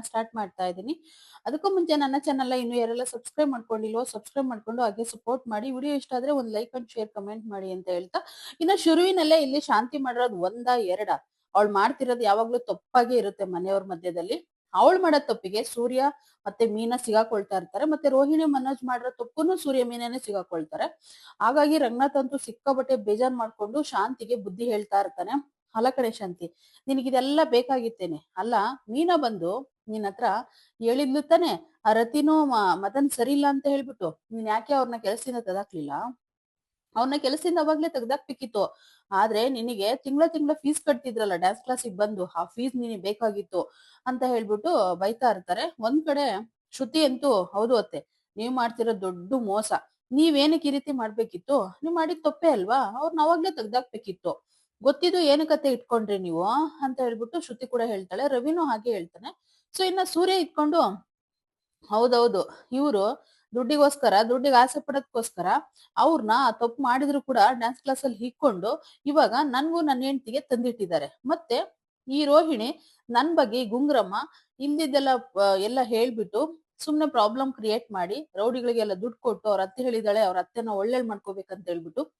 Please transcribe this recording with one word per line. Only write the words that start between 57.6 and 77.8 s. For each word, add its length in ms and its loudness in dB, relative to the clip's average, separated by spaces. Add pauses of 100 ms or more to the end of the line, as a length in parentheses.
ಕೂಡ 180 -2
ಹೇಳ್ತಾಳೆ. 420 -4
ರವಿನೂ 380 0
ಹಾಗೆ 280 -2
ಹೇಳ್ತಾನೆ. 360 -8 (440)
So 140 0
ಇನ್ನ 160 0
ಸೂರ್ಯ 380 2
ಇಟ್ಕೊಂಡು, 400 0 (1080)
ಹೌದೌದು, 520 4 (300)
ಇವ್ರು 340 2 (500)
ದುಡ್ಡಿಗೋಸ್ಕರ, 580 2 (160)
ದುಡ್ಡಿಗೆ 260 2
ಆಸೆ 240 6
ಪಡೋದಕ್ಕೋಸ್ಕರ 680 -6 (500)
ಅವ್ರನ್ನ 380 4
ಆ 160 4
ತಪ್ಪು 320 -2
ಮಾಡಿದ್ರು 380 0
ಕೂಡ 160 -2 (140)
ಡ್ಯಾನ್ಸ್ 320 -4
ಕ್ಲಾಸಲ್ಲಿ 340 -2
ಹಿಕ್ಕೊಂಡು 640 0 (220)
ಇವಾಗ 360 4
ನನ್ಗೂ 400 0
ನನ್ನ 220 0
ಹೆಂಡ್ತಿಗೆ 360 -4
ತಂದಿಟ್ಟಿದ್ದಾರೆ. 840 -4
ಮತ್ತೆ 320 -2 (500)
ಈ 180 0
ರೋಹಿಣಿ 440 4 (400)
ನನ್ 260 2
ಬಗ್ಗೆ, 260 2
ಈ 40 -2
ಗುಂಗ್ರಮ್ಮ 500 0 (440)
ಇಲ್ದಿದ್ದೆಲ್ಲ, 480 0 (320)
ಆ, 160 4
ಎಲ್ಲ 280 -2
ಹೇಳ್ಬಿಟ್ಟು 840 -2 (100)
ಸುಮ್ನೆ 320 0
ಪ್ರಾಬ್ಲಮ್ 440 2
ಕ್ರಿಯೇಟ್ 380 -4